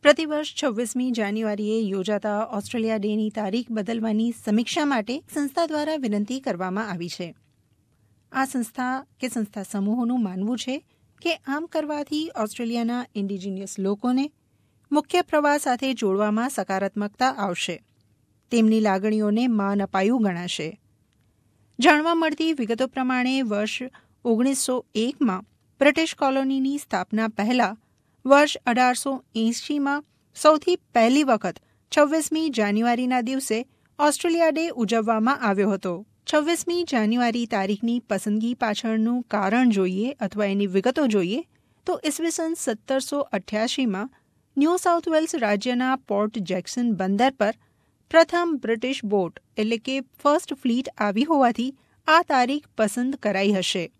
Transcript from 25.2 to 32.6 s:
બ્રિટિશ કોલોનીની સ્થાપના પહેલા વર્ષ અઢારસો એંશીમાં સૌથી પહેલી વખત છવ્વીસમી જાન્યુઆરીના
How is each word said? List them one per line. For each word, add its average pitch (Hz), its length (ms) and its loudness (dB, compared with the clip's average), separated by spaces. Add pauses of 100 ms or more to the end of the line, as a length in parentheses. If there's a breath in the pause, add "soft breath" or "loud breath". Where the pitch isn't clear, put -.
બ્રિટિશ 294 360 4
કોલોનીની 269 640 0
સ્થાપના 214 500 -2
પહેલા 220 500 0 (480)
વર્ષ 285 320 6
અઢારસો 254 680 0 (120)
એંશીમાં 277 680 -2 (380)
સૌથી 311 340 4
પહેલી 247 480 2
વખત 214 360 0 (380)
છવ્વીસમી 311 520 2
જાન્યુઆરીના 240 720 0